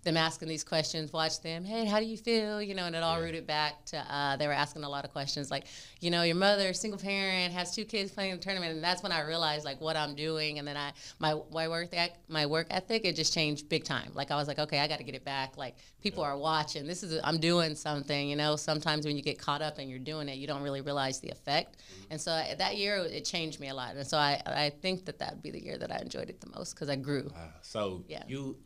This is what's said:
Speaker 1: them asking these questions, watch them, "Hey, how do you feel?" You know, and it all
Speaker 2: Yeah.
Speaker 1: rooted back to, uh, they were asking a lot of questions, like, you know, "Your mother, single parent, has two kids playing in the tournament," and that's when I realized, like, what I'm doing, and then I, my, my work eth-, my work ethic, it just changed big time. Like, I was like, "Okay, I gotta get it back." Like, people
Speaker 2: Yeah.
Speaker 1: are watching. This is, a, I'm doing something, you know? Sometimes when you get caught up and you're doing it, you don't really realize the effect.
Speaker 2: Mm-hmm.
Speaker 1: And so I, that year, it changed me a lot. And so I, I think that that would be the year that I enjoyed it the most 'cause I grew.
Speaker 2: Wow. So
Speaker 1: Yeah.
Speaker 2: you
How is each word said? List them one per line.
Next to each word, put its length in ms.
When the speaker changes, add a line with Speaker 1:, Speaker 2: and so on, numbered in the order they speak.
Speaker 1:
them 160
asking 300
these 160
questions, 500
watch 280
them, 220
"Hey, 220
how 140
do 80
you 100
feel?" 420
You 140
know, 120
and 100
it 80
all 160
Speaker 2:
Yeah. 60
Speaker 1:
rooted 200
back 400
to, 140
uh, 240
they 120
were 60
asking 300
a 60
lot 160
of 60
questions, 400
like, 160
you 80
know, 140
"Your 120
mother, 380
single 260
parent, 540
has 220
two 100
kids 240
playing 220
in 60
the 60
tournament," 300
and 100
that's 200
when 80
I 100
realized, 420
like, 160
what 160
I'm 200
doing, 420
and 100
then 80
I, 160
my, 200
my 160
work 260
eth-, 240
my 200
work 240
ethic, 340
it 100
just 160
changed 380
big 140
time. 320
Like, 160
I 60
was 100
like, 100
"Okay, 220
I 80
gotta 160
get 100
it 100
back." 320
Like, 200
people 220
Speaker 2:
Yeah. 60
Speaker 1:
are 80
watching. 500
This 160
is, 100
a, 140
I'm 100
doing 380
something, 540
you 60
know? 200
Sometimes 500
when 120
you 40
get 160
caught 240
up 160
and 120
you're 100
doing 300
it, 80
you 100
don't 140
really 200
realize 380
the 100
effect. 480
Speaker 2:
Mm-hmm. 340
Speaker 1:
And 100
so 100
I, 240
that 220
year, 200
it 280
changed 340
me 80
a 60
lot. 220
And 120
so 100
I, 280
I 240
think 360
that 140
that 140
would 80
be 80
the 120
year 180
that 120
I 60
enjoyed 320
it 100
the 160
most 200
'cause 120
I 80
grew. 380
Speaker 2:
Wow. 160
So 440
Speaker 1:
Yeah. 200
Speaker 2:
you 380